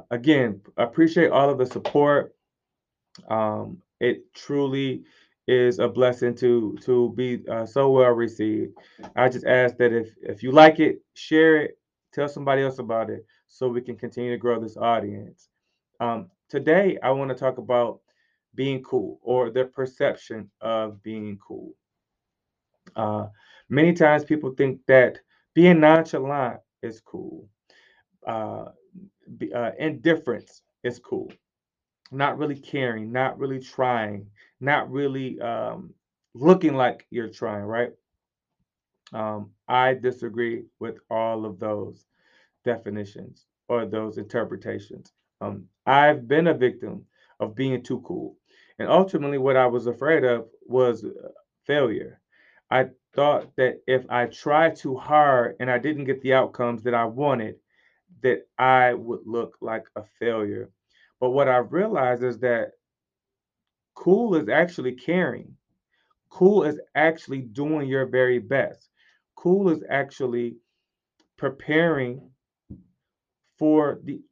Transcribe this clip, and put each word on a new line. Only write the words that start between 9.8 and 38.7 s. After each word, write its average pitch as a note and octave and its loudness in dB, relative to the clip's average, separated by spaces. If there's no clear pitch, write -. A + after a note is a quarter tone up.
if, A2+ -2
if G2+ -10
you B2+ -4
like D#3 10
it, D3+ 0
share D#3 4
it, - -6
tell C#3+ -4
somebody C#3 0
else C3+ -2
about A2+ -4
it A2+ -12
so - -6
we A#2+ -4
can B2 -12
continue A#2+ -8
to A#2+ -4
grow A#2 0
this A2 -10
audience. G#2+ -4
Um, A2+ -6
today, D#3 2
I B2+ 0
wanna C3+ -4
talk C3 -4
about A#2+ -2
being C3 -4
cool G#2+ -6
or B2 0
the B2+ -2
perception B2+ -6
of A2 -6
being G#2+ -10
cool. - -16
Uh, G#2+ -4
many D#3 4
times D3+ 4
people D3 -4
think C3+ -2
that C3 6
being E3+ 8
nonchalant C#3+ 2
is A2 -12
cool. - -16
Uh, G#2+ -8
be-, - -10
uh, A#2 -4
indifference C#3 -2
is B2 -6
cool. - -10
Not C3+ -2
really D3 -6
caring, A#2 -6
not B2+ -4
really C3+ -6
trying, A2 -4
not C3 -2
really, C3+ -6
um, A2+ -8
looking D#3 4
like B2 -2
you're A2+ -8
trying, G#2+ -8
right? A2+ -4